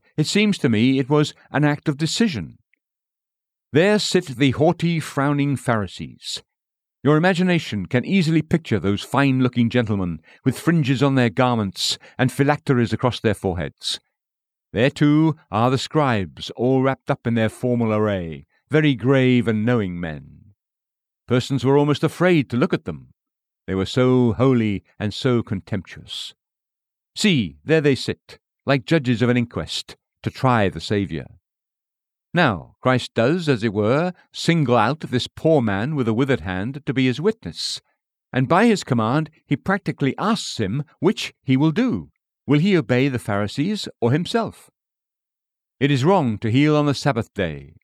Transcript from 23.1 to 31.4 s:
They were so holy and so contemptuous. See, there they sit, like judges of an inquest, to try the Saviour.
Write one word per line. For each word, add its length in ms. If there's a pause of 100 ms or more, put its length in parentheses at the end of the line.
They 80
were 100
so 480
holy 500 (160)
and 140
so 300
contemptuous. 880 (840)
See, 480
there 180
they 140
sit, 440 (260)
like 200
judges 360
of 80
an 80
inquest, 600 (260)
to 60
try 380
the 140
Saviour. 440 (1080)